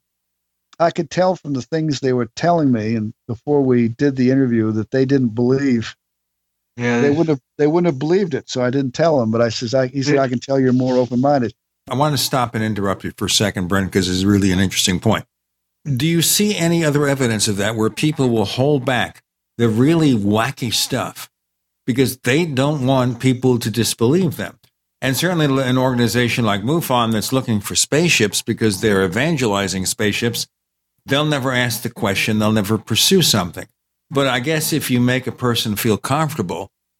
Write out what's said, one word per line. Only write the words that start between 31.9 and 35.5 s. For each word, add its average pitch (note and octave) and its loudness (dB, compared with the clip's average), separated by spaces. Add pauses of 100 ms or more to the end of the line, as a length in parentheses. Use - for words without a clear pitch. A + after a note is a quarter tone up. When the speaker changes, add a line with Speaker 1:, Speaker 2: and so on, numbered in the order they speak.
Speaker 3:
they'll G#2+ 2
never A2 0
pursue E3+ 2
something. F#2 -2 (420)
But C#3 0
I B2+ 0
guess D#3 -4
if D3+ -2
you B2 2
make B2 0
a A2+ -6
person A#2 -2